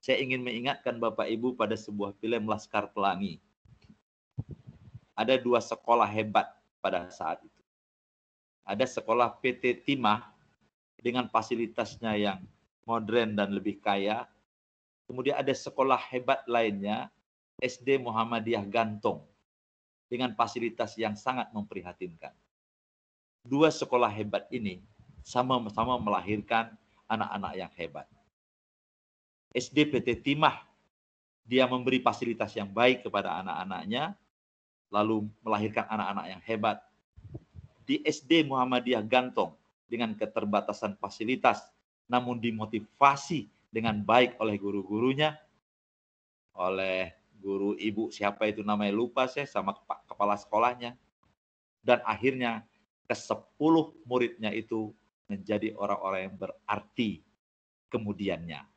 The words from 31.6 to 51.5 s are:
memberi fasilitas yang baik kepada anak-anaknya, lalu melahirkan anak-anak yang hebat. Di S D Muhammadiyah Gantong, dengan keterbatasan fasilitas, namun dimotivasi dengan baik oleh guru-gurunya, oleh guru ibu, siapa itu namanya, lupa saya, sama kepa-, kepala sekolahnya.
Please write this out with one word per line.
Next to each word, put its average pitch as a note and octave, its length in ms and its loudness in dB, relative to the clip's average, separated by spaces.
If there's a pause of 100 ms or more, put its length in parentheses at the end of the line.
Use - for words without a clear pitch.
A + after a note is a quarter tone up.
memberi B2+ 320 0
fasilitas A#2 560 -2
yang G2+ 160 -6
baik B2+ 320 4
kepada G2 400 -2
anak-anaknya, F#2+ 720 -6 (720)
lalu G#2+ 400 0 (160)
melahirkan G#2+ 480 0
anak-anak G2 400 -4
yang F#2+ 160 -14
hebat. G#2+ 320 0 (1040)
Di D3 240 -2
S D3+ 160 -2
D D#3+ 240 4
Muhammadiyah B2 560 2
Gantong, A#2+ 480 2 (400)
dengan A2+ 240 -2
keterbatasan G#2 880 -2
fasilitas, A2+ 640 0 (400)
namun B2 320 0
dimotivasi A2+ 1120 0 (160)
dengan A2 320 -2
baik A#2+ 400 6
oleh G#2+ 160 0
guru-gurunya, G#2+ 800 0 (1200)
oleh F#2 560 -2 (320)
guru G2 320 0
ibu, G#2 320 -2
siapa G2+ 400 0
itu G#2 160 -4
namanya, G#2 320 0
lupa B2 320 2
saya, C#3+ 240 -6
sama G2 240 -2
kepa-, - 320 -10
kepala G2+ 320 -2
sekolahnya. A#2+ 560 0 (880)